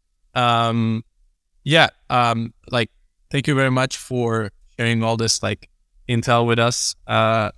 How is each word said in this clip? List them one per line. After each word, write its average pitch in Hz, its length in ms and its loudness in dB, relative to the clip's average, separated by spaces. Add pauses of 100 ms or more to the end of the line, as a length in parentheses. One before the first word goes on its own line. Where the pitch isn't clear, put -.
(340)
Um, 117 720 0 (600)
yeah, 147 240 4 (220)
um, 117 420 0 (180)
like, 120 200 -2 (400)
thank 139 160 -4
you 151 80 2
very 135 160 2
much 127 260 -2
for 113 540 -4 (260)
sharing 117 260 0
all 113 140 0
this, 113 260 -2
like, 104 260 -4 (400)
intel 120 380 2
with 117 120 2
us. 120 380 0 (100)
Uh, 110 520 0